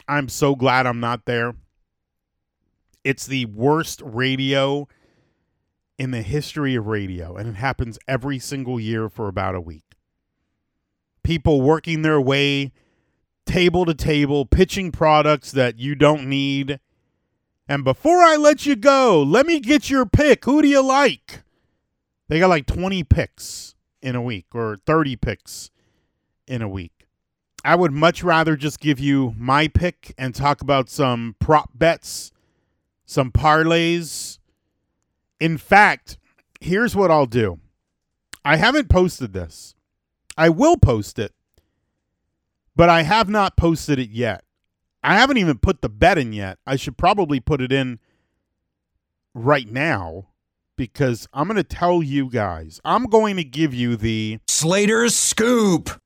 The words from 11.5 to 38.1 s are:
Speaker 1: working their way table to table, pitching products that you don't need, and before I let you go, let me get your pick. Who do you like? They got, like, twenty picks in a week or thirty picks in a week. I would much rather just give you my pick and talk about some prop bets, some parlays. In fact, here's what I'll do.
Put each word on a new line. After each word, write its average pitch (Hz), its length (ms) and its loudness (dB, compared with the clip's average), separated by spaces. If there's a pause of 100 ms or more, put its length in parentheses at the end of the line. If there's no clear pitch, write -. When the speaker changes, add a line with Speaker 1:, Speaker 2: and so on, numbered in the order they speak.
Speaker 1:
working 156 400 0
their 156 180 2
way 139 520 0 (720)
table 180 400 2
to 165 80 0
table, 147 500 -2
pitching 185 480 0
products 151 600 2
that 123 260 -2
you 135 160 -8
don't 143 320 2
need, 139 540 -4 (880)
and 139 160 -4
before 294 380 4
I 320 160 6
let 294 280 4
you 285 100 2
go, 240 460 4
let 175 240 4
me 330 140 0
get 269 300 0
your 262 160 2
pick. 285 400 2
Who 294 160 2
do 302 60 4
you 277 140 4
like? 262 640 -2 (840)
They 156 100 -2
got, 185 100 4
like, 160 160 2
twenty 185 380 -4
picks - 720 -2 (260)
in 127 140 -6
a 123 60 -4
week 117 320 -8
or 113 240 -6
thirty 151 380 0
picks - 540 -10 (800)
in 127 140 -8
a 107 80 -6
week. 95 380 -14 (580)
I 151 100 4
would 175 160 2
much 160 320 0
rather 160 320 2
just 143 240 -6
give 143 200 -2
you 139 380 0
my 131 300 0
pick - 500 -4
and 127 160 -8
talk 139 280 -2
about 135 280 0
some 120 500 -2
prop 151 340 2
bets, - 580 -4 (760)
some 127 260 -4
parlays. 165 1080 0 (1000)
In 160 180 -2
fact, 196 600 2 (440)
here's 202 340 -2
what 190 160 4
I'll 151 140 4
do. 110 340 -2 (840)